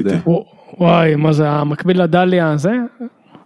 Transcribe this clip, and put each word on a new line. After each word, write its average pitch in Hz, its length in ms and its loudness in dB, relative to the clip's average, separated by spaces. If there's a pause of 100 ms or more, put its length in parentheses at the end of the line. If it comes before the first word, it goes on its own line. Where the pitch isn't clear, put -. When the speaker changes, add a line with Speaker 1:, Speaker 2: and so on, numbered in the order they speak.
Speaker 1:
יודע. - 160 0
Speaker 2:
וו-, 170 200 0 (320)
וואי, 165 380 2
מה 156 180 0
זה, 147 160 0
המקביל 147 540 -2
לדלי 180 380 0
הזה? 156 300 -2 (760)